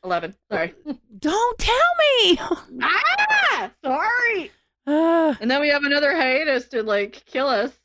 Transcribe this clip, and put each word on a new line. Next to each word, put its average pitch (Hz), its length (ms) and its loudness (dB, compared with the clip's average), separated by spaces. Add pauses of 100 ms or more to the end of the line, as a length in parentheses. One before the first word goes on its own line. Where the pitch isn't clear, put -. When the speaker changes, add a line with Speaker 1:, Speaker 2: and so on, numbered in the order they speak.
Speaker 1:
Eleven. 175 320 -4 (160)
Sorry. 170 220 -4 (440)
Speaker 2:
Don't 453 400 -2
tell 466 180 0 (480)
me. 359 200 4
<laughs> - 380 -8
Speaker 1:
Ah, 622 880 0 (120)
sorry. 339 680 -2 (360)
Speaker 2:
Uh, 320 540 2
Speaker 1:
And 226 80 -2
then 277 120 2
we 294 80 0
have 285 140 0
another 285 320 2
hiatus 269 540 0
to, 226 140 -4
like, 208 420 -2
kill 269 220 -2
us 247 240 0 (140)